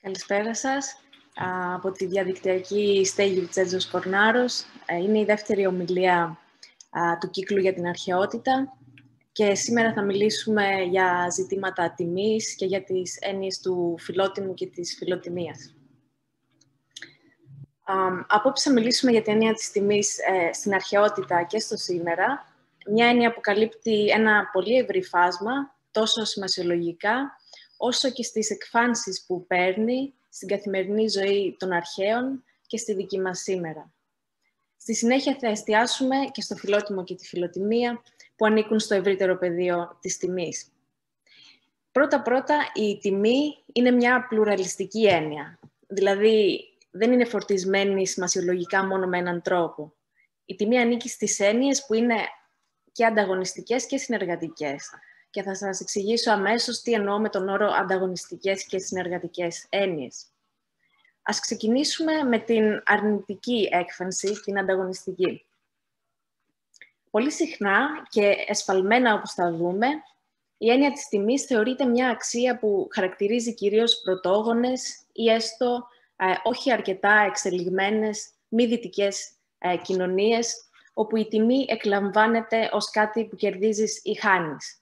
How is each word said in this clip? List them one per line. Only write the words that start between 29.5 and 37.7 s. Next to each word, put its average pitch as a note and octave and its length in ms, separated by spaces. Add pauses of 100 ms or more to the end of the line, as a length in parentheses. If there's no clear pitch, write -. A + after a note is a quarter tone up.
στην - 180
καθημερινή G3+ 600
ζωή G3 520
των F#3 120
αρχαίων A3+ 720 (240)
και A3+ 100
στη G#3+ 160
δική F#3+ 260
μας F#3 200
σήμερα. E3 520 (840)
Στη - 180
συνέχεια C4+ 440
θα A#3+ 80
εστιάσουμε A3+ 680 (160)
και - 100
στο G#3 140
φιλότιμο G3+ 480
και F3+ 120
τη - 100
φιλοτιμία, G#3 760 (340)